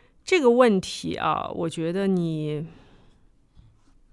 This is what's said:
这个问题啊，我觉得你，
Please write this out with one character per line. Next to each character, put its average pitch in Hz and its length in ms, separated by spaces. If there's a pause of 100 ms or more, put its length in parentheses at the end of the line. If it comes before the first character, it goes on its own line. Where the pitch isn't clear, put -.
(260)
这 370 160
个 247 80
问 233 320
题 - 320
啊， - 400
我 170 160
觉 165 240
得 196 140
你， 160 580 (1500)